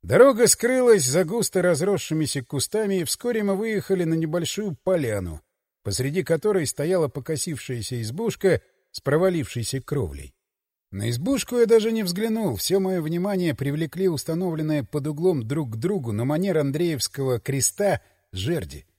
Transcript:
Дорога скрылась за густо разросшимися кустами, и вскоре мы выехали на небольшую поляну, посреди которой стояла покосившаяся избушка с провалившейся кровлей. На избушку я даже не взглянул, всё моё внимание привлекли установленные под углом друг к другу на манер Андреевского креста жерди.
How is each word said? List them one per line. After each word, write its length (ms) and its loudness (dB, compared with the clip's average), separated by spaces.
Дорога 400 8
скрылась 580 4
за 200 2
густо 380 -2
разросшимися 800 0
кустами, 560 -2
и 40 -2
вскоре 380 -2
мы 140 2
выехали 480 -2
на 100 2
небольшую 720 -2
поляну, 560 0
посреди 400 -2
которой 440 0
стояла 420 0
покосившаяся 920 -6
избушка 600 0
с 80 -12
провалившейся 800 0
кровлей. 520 -6
На 180 -4
избушку 480 -2
я 80 6
даже 240 4
не 140 -2
взглянул, 520 -2
всё 220 0
моё 240 0
внимание 520 -2
привлекли 540 -2
установленные 760 -2
под 240 -6
углом 380 0
друг 260 -4
к 40 -8
другу 360 -2
на 120 -2
манер 340 0
Андреевского 840 0
креста 600 0
жерди. 540 -6